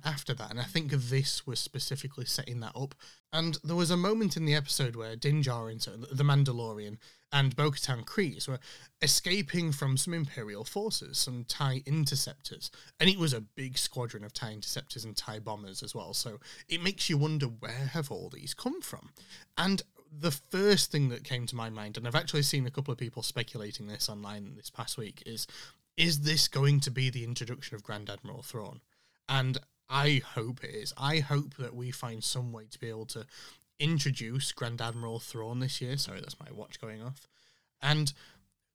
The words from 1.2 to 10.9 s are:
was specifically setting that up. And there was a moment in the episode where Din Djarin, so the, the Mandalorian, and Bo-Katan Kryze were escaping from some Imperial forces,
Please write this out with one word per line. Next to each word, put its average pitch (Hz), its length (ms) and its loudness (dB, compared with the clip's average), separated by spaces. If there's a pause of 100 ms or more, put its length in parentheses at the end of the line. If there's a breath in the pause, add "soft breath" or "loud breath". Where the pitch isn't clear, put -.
was 120 140 -4
specifically - 640 -6
setting 120 360 -4
that 110 140 -8
up. 135 200 -6 (380 loud breath)
And 160 320 2
there 170 100 0
was 175 160 4
a 175 60 4
moment 208 400 4
in 160 80 0
the 151 100 6
episode 139 400 2
where 113 220 -6
Din 147 260 4
Djarin, 113 380 -2
so - 100 -6
the, 113 240 -10
the 143 80 4
Mandalorian, 117 720 4 (360 loud breath)
and 135 200 6
Bo-Katan 139 520 0
Kryze 127 420 -2
were 131 120 -4 (420 loud breath)
escaping 170 720 4
from 139 240 2
some 170 160 2
Imperial 120 500 -4
forces, 208 540 -4